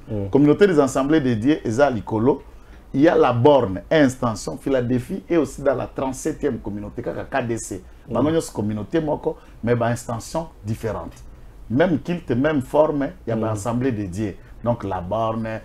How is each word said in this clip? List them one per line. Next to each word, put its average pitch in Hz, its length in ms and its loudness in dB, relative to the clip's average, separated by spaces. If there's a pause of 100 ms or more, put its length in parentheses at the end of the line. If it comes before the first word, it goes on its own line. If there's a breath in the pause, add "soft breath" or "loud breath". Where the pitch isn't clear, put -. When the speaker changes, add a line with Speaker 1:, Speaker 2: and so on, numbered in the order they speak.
Speaker 1:
Mm. 101 220 -6
Speaker 2:
Communauté 147 380 6
des 170 120 4
assemblées 139 440 2
de 127 100 2
Dieu, 120 340 0
eza 123 220 4
likolo. 113 540 0 (500 soft breath)
Il 139 80 0
y 156 80 8
a - 80 4
la 135 160 4
borne, 120 480 4 (100)
extension, 127 680 2
Philadelphie, 127 720 -2
et 170 80 4
aussi 143 240 -2
dans 139 120 2
la 120 120 -4
trente-septième 135 720 -4
communauté, 104 440 -10
kaka 104 220 -6
K 131 220 -4
D 113 100 -2
C. 101 260 -10 (240 soft breath)
Speaker 1:
Mm. 123 60 -10
Speaker 2:
Bango 131 200 2
nyonso 160 200 -2
communauté 107 480 -2
moko, - 380 -4 (240 soft breath)
mais 120 120 2
ba 117 160 0
extension 120 580 -6 (140)
différente. 104 600 -8 (460 soft breath)
Même 170 300 2
culte, - 320 -6
même 147 280 0
forme, 147 480 0 (180)
il 113 40 -6
y - 20 -2
a 113 40 -2
Speaker 1:
Mm. 110 40 -2
Speaker 2:
ba 110 120 -2
assemblée 120 400 -2
de 104 120 -4
Dieu. 95 320 -6 (280 soft breath)
Donc 117 180 -2
la 95 200 -4
borne, 110 640 -4